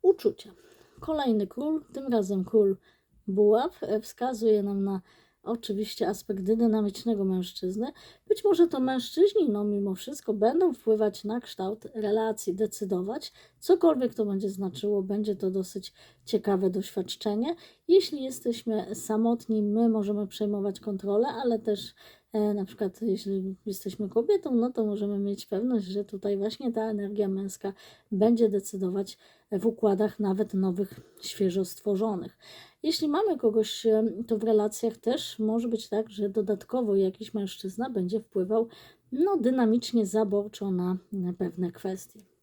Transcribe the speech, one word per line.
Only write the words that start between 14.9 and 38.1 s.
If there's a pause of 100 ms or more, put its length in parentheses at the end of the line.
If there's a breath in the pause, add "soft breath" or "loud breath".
będzie
to
dosyć (320 soft breath)
ciekawe
doświadczenie. (320 loud breath)
Jeśli
jesteśmy
samotni,
my
możemy
przejmować
kontrolę,
ale
też, (400 loud breath)
e,
na
przykład
jeśli (100)
jesteśmy
kobietą,
no
to
możemy
mieć
pewność,
że
tutaj
właśnie
ta
energia
męska (380 loud breath)
będzie
decydować (340 soft breath)
w
układach
nawet
nowych, (220)
świeżo
stworzonych. (460 loud breath)
Jeśli
mamy
kogoś,
e, (240)
to
w
relacjach
też
może
być
tak,
że
dodatkowo
jakiś
mężczyzna
będzie